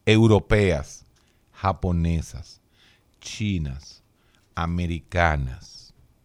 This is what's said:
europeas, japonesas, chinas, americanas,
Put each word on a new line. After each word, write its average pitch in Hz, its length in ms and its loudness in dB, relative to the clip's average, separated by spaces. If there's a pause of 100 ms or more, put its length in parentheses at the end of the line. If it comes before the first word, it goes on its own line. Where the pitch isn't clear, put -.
europeas, 104 1000 2 (480)
japonesas, 85 1080 -4 (640)
chinas, 80 800 -8 (520)
americanas, 85 1400 -4 (320)